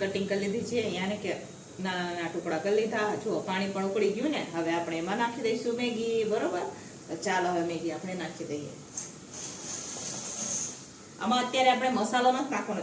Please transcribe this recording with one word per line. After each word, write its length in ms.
કટિંગ 280
કરી 140
લીધી 260
છે. 140
અહીંયા 300
ને 100
કે 80
નાના 220
નાના 240
ટુકડા 360
કરી 140
લીધા. 300
જો 240
પાણી 260
પણ 160
ઉકળી 280
ગયું 200
ને, 40
હવે 220
આપણે 280
એમાં 200
નાખી 240
દઈશું 340
મેગી, 500
બરોબર? 340
તો 60
ચાલો 280
હવે 180
મેગી 220
આપણે 280
નાખી 300
દઈએ. 220
આમાં 240
અત્યારે 260
આપણે 200
મસાલો 300
નથી 240
નાખવાનો, 280